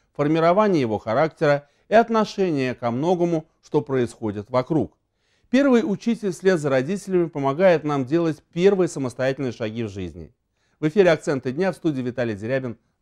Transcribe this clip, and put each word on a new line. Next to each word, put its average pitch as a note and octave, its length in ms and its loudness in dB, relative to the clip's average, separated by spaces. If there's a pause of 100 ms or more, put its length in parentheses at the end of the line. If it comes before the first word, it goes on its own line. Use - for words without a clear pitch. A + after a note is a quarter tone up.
(160)
формирование E3 680 2
его A2 160 0
характера C#3+ 720 -2 (200)
и - 40 0
отношение G3+ 800 0
ко A#2+ 160 -4
многому, E3 560 0 (180)
что D3+ 180 0
происходит A2+ 680 -4
вокруг. B2 480 -2 (540)
Первый B3+ 340 4
учитель G#3 460 -4
вслед F#3 280 0
за D3 120 -2
родителями F3 560 0
помогает D3+ 560 2
нам C#3+ 200 -2
делать D#3+ 340 0 (140)
первые F#3 360 2
самостоятельные C3 640 -4
шаги A2+ 320 -6
в G#2+ 60 -6
жизни. F2 420 -10 (480)
В D3+ 80 -2
эфире F3+ 240 4
«Акценты C#3 400 -2
дня», F3+ 200 -2
в - 40 -14
студии C#3+ 260 -4
Виталий A#2+ 320 -4
Дерябин. A#2 460 -6 (220)